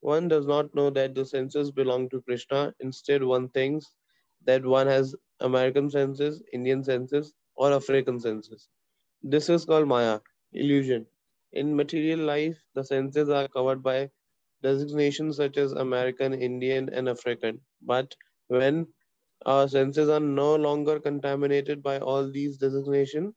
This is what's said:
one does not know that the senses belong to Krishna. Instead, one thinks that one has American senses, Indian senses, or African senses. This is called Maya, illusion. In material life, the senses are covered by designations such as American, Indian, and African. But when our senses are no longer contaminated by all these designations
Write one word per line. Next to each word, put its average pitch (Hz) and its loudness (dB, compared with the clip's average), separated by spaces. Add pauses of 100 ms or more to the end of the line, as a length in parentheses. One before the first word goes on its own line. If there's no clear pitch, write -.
one 156 0
does 156 2
not 147 0
know 143 2
that 135 -2
the 131 -2
senses 139 -4
belong 127 0
to 131 -6
Krishna. 135 -4
Instead, 135 -2
one 127 0
thinks 139 -2 (500)
that 131 4
one 135 4
has 135 2 (240)
American 131 2
senses, 143 -2 (100)
Indian 131 -2
senses, 135 -2 (200)
or 139 2
African 135 0
senses. 113 -6 (540)
This 147 0
is 170 4
called 156 4
Maya, 120 2 (340)
illusion. 135 0 (460)
In 147 -2
material 156 0
life, 151 -2 (160)
the 135 -4
senses 135 0
are 143 2
covered 131 0
by 131 -2 (500)
designations 143 0
such 139 -2
as 139 0
American, 131 -2
Indian, 127 -2
and 131 -2
African. 117 -4 (200)
But 127 -2 (360)
when 139 2 (580)
our 139 4
senses 139 2
are 151 4
no 147 2
longer 147 0
contaminated 143 -2
by 139 -4
all 135 -2
these 139 -6
designations 139 -2